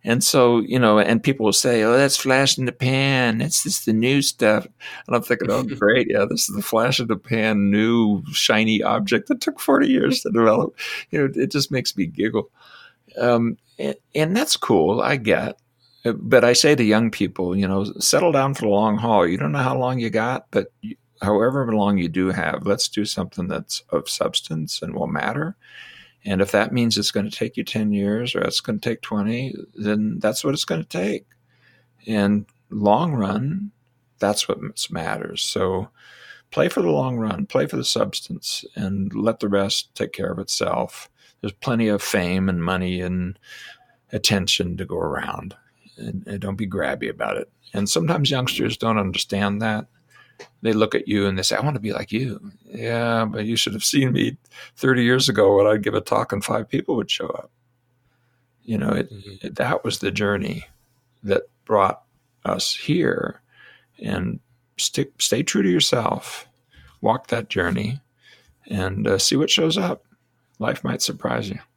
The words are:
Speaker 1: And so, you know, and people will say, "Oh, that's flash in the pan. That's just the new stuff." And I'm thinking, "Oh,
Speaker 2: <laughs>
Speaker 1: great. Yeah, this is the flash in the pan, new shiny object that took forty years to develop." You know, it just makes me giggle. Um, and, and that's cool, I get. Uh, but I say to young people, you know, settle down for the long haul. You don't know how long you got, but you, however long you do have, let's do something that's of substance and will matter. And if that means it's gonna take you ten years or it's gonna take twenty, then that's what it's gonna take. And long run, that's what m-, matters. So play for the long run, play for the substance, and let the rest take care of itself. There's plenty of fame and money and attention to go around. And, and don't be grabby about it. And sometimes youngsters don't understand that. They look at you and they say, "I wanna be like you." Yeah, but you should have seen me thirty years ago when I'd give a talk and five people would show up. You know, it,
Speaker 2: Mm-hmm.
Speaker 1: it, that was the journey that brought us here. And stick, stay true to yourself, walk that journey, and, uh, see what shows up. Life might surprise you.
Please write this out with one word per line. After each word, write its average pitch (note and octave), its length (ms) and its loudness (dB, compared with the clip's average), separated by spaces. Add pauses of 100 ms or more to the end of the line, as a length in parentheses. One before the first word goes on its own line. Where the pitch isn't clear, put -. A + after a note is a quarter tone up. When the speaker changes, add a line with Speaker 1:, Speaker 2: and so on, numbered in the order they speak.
Speaker 1:
And A#2 220 0
so, A#2+ 360 6
you B2+ 180 -2
know, A2 200 6
and G#2+ 240 4
people C3+ 220 0
will G2+ 80 4
say, A#2 300 2
"Oh, A#2 120 4
that's C3+ 220 4
flash C3+ 400 2
in C3 80 -4
the B2 80 -2
pan. C3 640 2
That's C#3+ 280 -2
just - 200 -4
the A2+ 80 2
new B2+ 300 4
stuff." G#2+ 440 2 (400)
And - 80 -2
I'm A#2 60 2
thinking, G#2+ 300 -2
"Oh, B2+ 120 2
Speaker 2:
<laughs> - 160 -6
Speaker 1:
great. A2 320 4
Yeah, G#2 140 2
this - 240 -2
is G2+ 80 -6
the G2+ 60 -4
flash A#2 380 0
in A#2 60 -2
the G#2+ 120 -2
pan, G#2+ 520 0
new G#2+ 520 2 (100)
shiny A2 500 2
object - 460 0
that B3+ 140 0
took - 180 -6
forty C#4 280 4
years C4 340 2
to - 80 -4
develop." A2+ 440 4 (360)
You D#3+ 80 -2
know, C#3 160 2
it C3+ 160 0
just C#3+ 200 -2
makes C3 280 -2
me F2 80 0
giggle. G2+ 440 -2 (680)
Um, A#2 400 2 (200)
and, C#3 160 -4 (200)
and D#3+ 200 0
that's C#4 220 0
cool, F#2+ 460 2
I C#3+ 140 2
get. G#2 440 0 (420)
Uh, A#2 100 0
but A#2 320 6
I B2 100 6
say D3+ 200 6
to B2 80 2
young A2 280 4
people, F2+ 440 -2
you G2 140 2
know, G2 160 0 (140)
settle E3 340 4
down C3+ 220 2
for - 80 -6
the G#2+ 60 2
long G#2 280 4
haul. A2 300 4
You F2 100 0
don't D3 160 -2
know C#3+ 60 -2
how C3 180 0
long B2+ 220 0
you A2+ 100 -2
got, A2+ 420 -2
but - 300 -2
you, - 160 -12 (240)
however A2+ 540 2
long G2+ 240 4
you F2 100 0
do F#2 200 0
have, E2+ 380 -2
let's - 220 0
do G#2 160 -2
something F#2 440 -6
that's - 420 -6
of - 180 -2
substance - 720 -4
and - 140 -8
will - 140 -2
matter. C#3+ 480 -4 (680)
And G2 200 0
if G2 100 0
that G#2 180 4
means A#2 280 0
it's G#2 140 0
gonna G2+ 180 -2
take - 260 -6
you A#2+ 80 -6
ten G#2+ 280 -2
years G#2 420 -2
or - 80 0
it's - 180 -2
gonna G#2+ 180 -4
take A2+ 220 -4
twenty, A2+ 540 -4 (200)
then G#2+ 440 -2
that's G#2+ 260 -2
what C#3 80 0
it's - 140 -4
gonna D#3+ 180 -4
take. F#3 400 -4 (840)
And G#2 380 2 (240)
long A2 460 2
run, B2+ 560 -2 (480)
that's G2+ 280 0
what - 120 -4
m-, - 160 -12 (160)
matters. - 520 -6
So F#2+ 460 -2 (600)
play D3+ 180 2
for G3 140 0
the F3 80 2
long C3 260 0
run, A2 300 -4
play - 200 0
for - 120 -6
the B2 60 -4
substance, - 880 -4
and G2 400 -4
let A2 260 0
the G#2+ 80 -2
rest G2 460 -2
take - 180 -4
care G2 180 -6
of - 80 -6
itself. - 720 -4 (320)
There's G2+ 140 -6
plenty A#2 340 0
of G2+ 140 0
fame F#2+ 480 0
and F2 120 -2
money F2+ 380 -2
and F2+ 380 -4 (760)
attention F#2 640 0
to F2+ 80 -8
go F2 140 -6
around. E2 580 -6 (400)
And, G#2 300 -10
and G2+ 120 -8
don't G2 180 -6
be G#2+ 120 -4
grabby D2 400 -4
about G#1+ 300 -4
it. - 120 -10 (220)
And G2 160 -2
sometimes E3 420 2
youngsters B2+ 460 -2
don't A2+ 220 0
understand G2+ 640 -2
that. G#2+ 240 -2 (760)
They A2 100 2
look G#2+ 220 2
at - 120 -2
you G2+ 200 2
and F#2+ 100 0
they F#2 60 -4
say, G#2+ 140 0
"I - 40 0
wanna C3+ 200 -2
be G#2 120 -6
like - 200 -6
you." A#2 280 -4 (240)
Yeah, A2+ 640 -2
but A2 180 -6
you A2+ 120 -2
should - 180 -2
have G#2+ 100 -6
seen C3+ 280 2
me - 260 0 (360)
thirty B2+ 300 2
years B2+ 240 4
ago G2+ 260 4
when G2+ 120 6
I'd G#2+ 160 4
give G#2 100 -2
a G#2+ 80 0
talk A2 320 -2
and G2+ 100 -4
five A2 240 -4
people - 300 -2
would G#2+ 140 -4
show - 160 -4
up. - 240 -10 (1120)
You A2 140 -2
know, - 100 -2
it, - 240 -2
Speaker 2:
Mm-hmm. G2 340 -16
Speaker 1:
it, - 100 -12
that C3 280 -2
was - 140 -4
the G2+ 120 -2
journey G2+ 540 -4 (580)
that G2 200 0 (240)
brought G2+ 360 2 (440)
us - 280 -2
here. - 680 -2 (560)
And F#2 420 -6 (380)
stick, - 420 -4
stay B2 220 0
true G#3 200 -2
to F#3+ 60 2
yourself, - 800 0 (540)
walk A#2 240 0
that A#2 240 -4
journey, G#2+ 500 -2 (640)
and, F#2+ 400 -2
uh, G2 120 2
see - 180 2
what D3+ 140 0
shows D#3+ 260 2
up. G#2 300 -2 (520)
Life - 240 -2
might B2+ 200 -2
surprise A#2+ 480 -4
you. - 80 -10 (180)